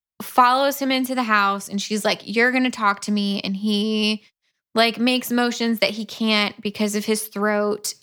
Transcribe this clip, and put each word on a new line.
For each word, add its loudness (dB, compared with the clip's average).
follows 4
him -2
into 0
the 0
house 0
and -4
she's -4
like, 0
"You're 2
gonna 2
talk 0
to -4
me." 0
And -4
he, 0
like, 2
makes 0
motions 0
that 4
he -6
can't 0
because -2
of -2
his -2
throat. -2